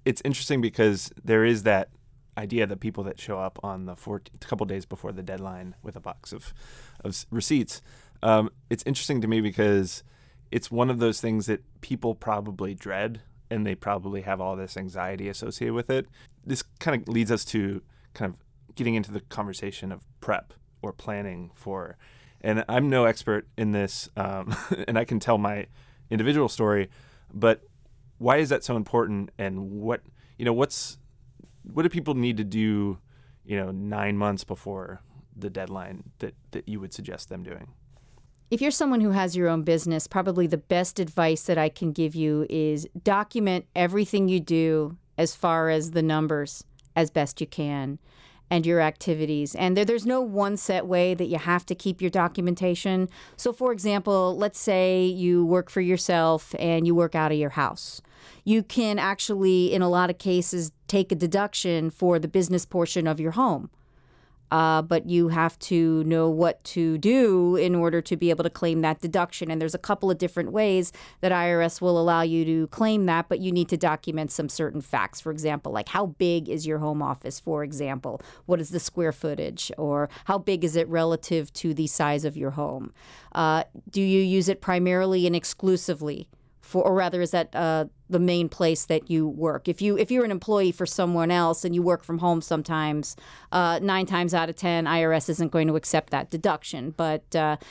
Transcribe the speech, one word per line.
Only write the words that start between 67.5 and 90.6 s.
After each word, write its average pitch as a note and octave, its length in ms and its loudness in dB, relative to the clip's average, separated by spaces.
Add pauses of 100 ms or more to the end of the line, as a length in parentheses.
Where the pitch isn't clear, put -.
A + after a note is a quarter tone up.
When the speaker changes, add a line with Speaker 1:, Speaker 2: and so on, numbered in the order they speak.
Speaker 2:
in F3 180 4
order E3+ 260 4
to E3+ 160 -2
be E3+ 140 2
able D#3+ 140 2
to E3 60 0
claim E3 320 0
that D#3+ 200 0
deduction. E3+ 480 -2
And D#3+ 100 -2
there's D#3+ 140 -2
a F3 60 -6
couple G3 320 0
of D#3+ 80 0
different E3+ 320 -2
ways G3 420 2 (280)
that F#3 100 2
I F3 200 2
R E3+ 120 4
S E3+ 180 -2
will F3 180 4
allow E3 220 4
you E3 240 2
to D#3+ 220 2
claim G#3+ 400 2
that, E3 200 2
but F3 120 0
you F#3 120 -2
need F3 180 2
to F#3 60 0
document D#3 560 -2
some D3+ 160 -4
certain D3+ 340 -4
facts. - 380 -4
For D#3+ 120 -6
example, D3+ 400 -4
like, G#2+ 180 -4
how G3+ 160 0
big E3+ 420 0
is D#3 200 -4
your D#3 100 -2
home D3+ 240 -2
office, C3+ 380 -6
for D#3 240 -4
example? C#3 580 -8 (240)
What F3 160 2
is D3+ 80 -6
the E3+ 100 -4
square E3 320 0
footage? - 680 -6
Or D3 300 -2 (160)
how G3 120 0
big F#3 260 0
is D#3+ 120 -2
it E3 140 2
relative E3 640 0
to D#3+ 200 -2
the D3+ 140 0
size D3 360 0
of D3+ 140 -4
your C3+ 140 -4
home? D3 420 -8 (380)
Uh, D#3+ 320 2 (260)
do G3 100 -4
you F#3+ 220 4
use F#3 260 2
it F#3+ 140 0
primarily F#3 640 2
and F3 100 2
exclusively E3 960 -2 (320)
for, - 220 -2
or F#3+ 120 4
rather, F3+ 260 0
is E3+ 100 0
that, F3 240 0
uh, D#3+ 300 0 (220)
the F3+ 120 2
main F3 300 2
place E3 360 0
that D#3+ 240 0
you D#3+ 180 2
work? D3 400 -2
If F3 140 -2
you, G3+ 160 2
if G#3+ 140 0
you're B3 140 4
an G#3+ 60 -2
employee G3 400 2